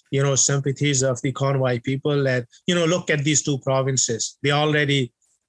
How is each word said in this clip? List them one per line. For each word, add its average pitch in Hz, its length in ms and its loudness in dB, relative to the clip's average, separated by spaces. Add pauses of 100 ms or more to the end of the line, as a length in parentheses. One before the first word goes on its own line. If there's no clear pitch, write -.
(100)
you 139 100 0
know, 139 140 2
sympathies 139 680 0
of 131 220 0
the 135 80 -2
convoy 131 480 0
people 139 460 -2
that, 127 200 0 (220)
you 180 80 0
know, 170 100 2
look 175 240 0
at 151 140 0
these 147 180 2
two 143 160 -2
provinces. 131 840 -2
They 139 80 2
already, 147 600 0 (380)